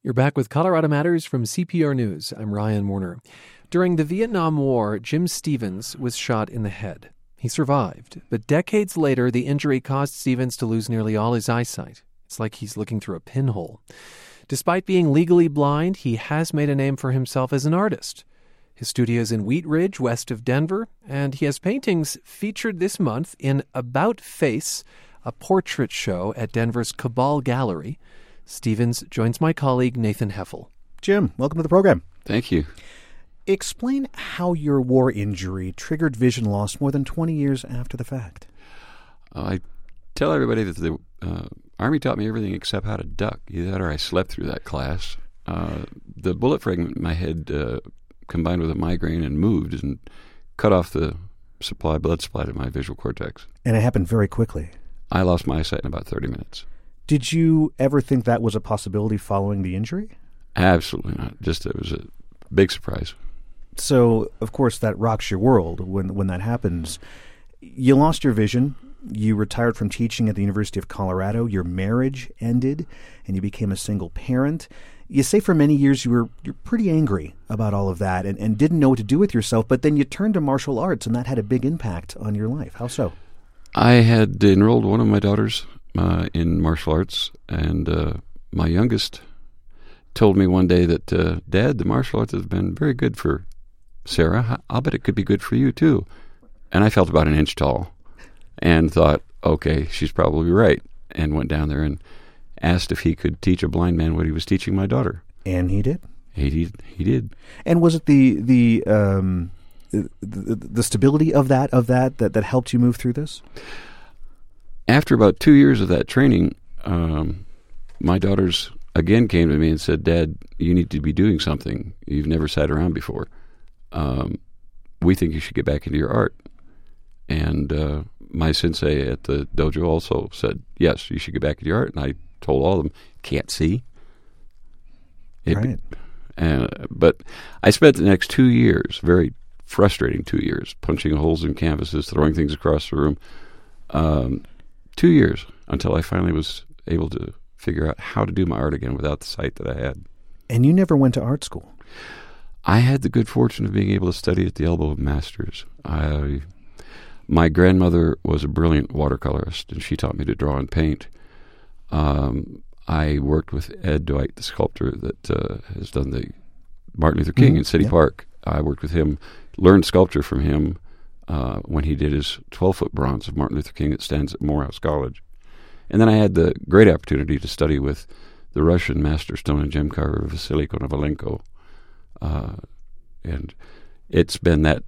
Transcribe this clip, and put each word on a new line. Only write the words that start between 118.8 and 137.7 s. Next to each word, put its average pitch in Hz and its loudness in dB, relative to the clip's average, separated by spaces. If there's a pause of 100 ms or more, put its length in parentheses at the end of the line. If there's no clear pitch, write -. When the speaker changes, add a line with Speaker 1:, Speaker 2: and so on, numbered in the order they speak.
Speaker 3:
again 101 4
came 85 4
to 76 4
me 80 4
and 78 0
said, 80 0
"Dad, 82 2 (220)
you 85 2
need 87 2
to 80 -2
be 76 0
doing 90 4
something. - -4 (120)
You've 73 -2
never 78 0
sat 76 0
around 78 2
before. - -6 (640)
Um, 67 -4 (640)
we 87 6
think 82 -2
you 78 -4
should - -10
get - -2
back 73 -2
into 73 0
your 76 0
art." - 0 (960)
And, 76 -2
uh, 76 -2 (260)
my 78 0
sensei 76 0
at 69 -6
the 71 -2
dojo 78 0
also - -2
said, - -4 (160)
"Yes, - 2
you 80 -4
should - -10
get - -4
back 73 -2
into - -8
your 87 0
art." - -2
And 76 -4
I 69 -2 (260)
told 67 0
all 92 2
of 80 0
them, 73 -4 (300)
"Can't - -4
see." 87 0 (1600)
It - 0
Speaker 2:
Right. 110 -2 (580)
Speaker 3:
uh, 76 2 (220)
but - 4 (400)
I 98 8